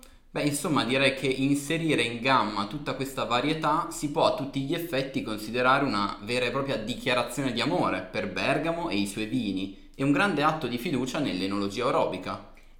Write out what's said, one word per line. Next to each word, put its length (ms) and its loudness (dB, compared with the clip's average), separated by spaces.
Beh, 140 -4
insomma, 400 2
direi 320 4
che 120 -2
inserire 720 2
in 180 -2
gamma 480 2
tutta 260 -6
questa 300 -4
varietà 680 0
si 220 -4
può 140 4
a 100 6
tutti 260 -4
gli 120 -2
effetti 500 -2
considerare 640 2
una 380 0
vera 220 0
e 60 0
propria 260 -2
dichiarazione 760 0
di 80 0
amore 400 2
per 300 -4
Bergamo 580 0
e 80 0
i 100 2
suoi 180 -4
vini, 680 -4
e 80 -2
un 80 4
grande 320 4
atto 240 2
di 100 -2
fiducia 420 -2
nell'enologia 640 -2
orobica. 640 -2